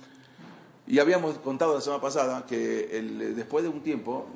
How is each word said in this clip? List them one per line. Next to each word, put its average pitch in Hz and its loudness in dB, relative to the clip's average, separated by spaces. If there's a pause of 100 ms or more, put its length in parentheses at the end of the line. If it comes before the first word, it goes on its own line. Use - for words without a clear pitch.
(880)
Y 135 4
habíamos 156 4
contado 139 2
la 135 0
semana 143 -2
pasada 131 0
que 113 -2
el, 110 -4
después 143 0
de 165 -2
un 147 -6
tiempo, 131 -4